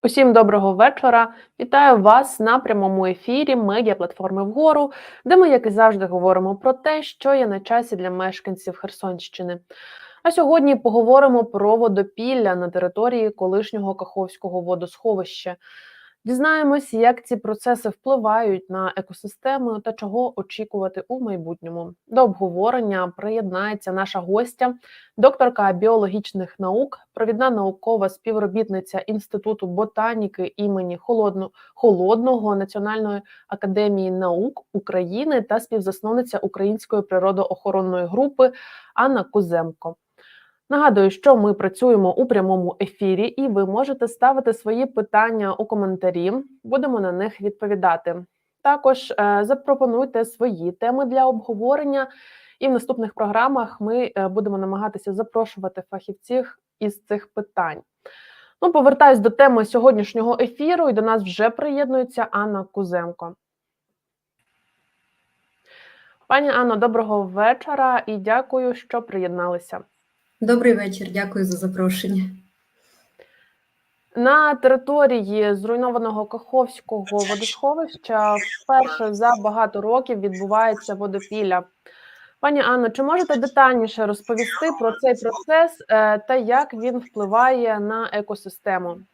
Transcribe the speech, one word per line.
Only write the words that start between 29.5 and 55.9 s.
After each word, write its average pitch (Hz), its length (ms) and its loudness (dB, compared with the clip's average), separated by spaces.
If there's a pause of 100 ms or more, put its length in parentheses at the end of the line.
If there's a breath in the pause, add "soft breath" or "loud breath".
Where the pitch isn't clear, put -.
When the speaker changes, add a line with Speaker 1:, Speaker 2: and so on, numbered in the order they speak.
Speaker 1:
ботаніки 208 920 -4
імені 190 400 -4
Холодно-, 202 540 -2 (240 soft breath)
Холодного 214 800 2
Національної 202 640 -4 (280 soft breath)
академії 196 600 -2
наук 185 640 -4
України 208 680 -2
та 214 180 -2
співзасновниця 220 800 -4
Української 202 640 -4
природоохоронної 185 1040 -2
групи 254 460 2 (420 loud breath)
Анна 254 300 0
Куземко. 170 720 -2 (720 soft breath)
Нагадую, 233 400 4
що 262 260 6
ми 208 180 2
працюємо 196 600 2
у 262 120 2
прямому 185 540 0
ефірі, 196 460 -2
і 262 220 -4
ви 196 180 0
можете 247 420 -4
ставити 254 460 0
свої 233 320 -4
питання 214 680 0
у 214 100 -4
коментарі. 185 680 -2 (320)
Будемо 254 360 -2
на 185 120 -2
них 202 280 -6
відповідати. 185 840 -4 (380)
Також, 269 480 2
е, 208 340 2
запропонуйте 262 800 0
свої 190 480 -4
теми 247 320 -2
для 262 220 2
обговорення, 262 840 -2 (500 loud breath)
і 269 80 0
в - 20 2
наступних 240 440 -4
програмах 226 640 -2
ми, 226 360 -2
е, 190 120 -2
будемо 202 300 -2
намагатися 196 560 -6
запрошувати 214 760 -6